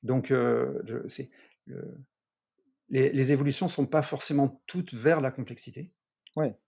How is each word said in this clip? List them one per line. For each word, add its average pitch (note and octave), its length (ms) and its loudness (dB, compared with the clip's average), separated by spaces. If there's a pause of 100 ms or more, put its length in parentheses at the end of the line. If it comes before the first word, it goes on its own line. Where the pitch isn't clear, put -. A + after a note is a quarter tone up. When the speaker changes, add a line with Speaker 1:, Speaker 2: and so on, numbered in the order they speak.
Speaker 1:
Donc, C3 300 0
heu, B2 540 2
je, A#2 240 -8
c'est, C3+ 200 -10 (360)
le, - 320 -12 (880)
les, C3 240 4
les C3+ 220 2
évolutions C#3+ 340 2
sont D3+ 180 0
pas D3+ 160 2
forcément C#3 640 0
toutes F3+ 280 -6
vers C#3+ 260 2
la C3 120 0
complexité. - 600 -12 (460)
Speaker 2:
Ouais. C#3 180 0 (120)